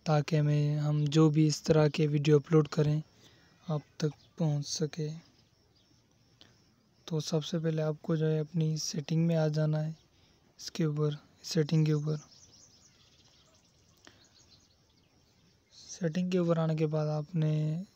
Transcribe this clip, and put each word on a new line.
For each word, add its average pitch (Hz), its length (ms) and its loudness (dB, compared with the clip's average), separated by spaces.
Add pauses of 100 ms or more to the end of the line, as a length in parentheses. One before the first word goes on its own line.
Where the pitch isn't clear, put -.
ताकि 151 300 0
हमें, 147 400 2
हम 151 300 0
जो 156 240 6
भी 156 160 4
इस - 180 -2
तरह 156 240 4
के 156 180 0
वीडियो 147 320 4
अपलोड 151 300 2
करें, 151 340 0 (680)
आप 151 120 -4 (180)
तक 151 100 -2 (280)
पहुंच 147 280 -2
सके। 151 440 -6 (2000)
तो 156 140 -4
सबसे 160 380 -4
पहले 156 240 -2
आपको 156 340 -2
जो 156 100 0
है 156 140 2
अपनी 156 380 -2
सेटिंग 160 480 -2
में 170 100 2
आ 156 120 2
जाना 156 300 0
है, 156 180 -6 (640)
इसके - 240 -6
ऊपर, 151 340 -2 (240)
सेटिंग 156 440 0
के 156 60 2
ऊपर। 151 260 -2 (3500)
सेटिंग 180 600 -6
के 185 60 2
ऊपर 170 200 2
आने 160 180 0
के 156 100 0
बाद 151 220 -2
आपने 156 760 -2 (120)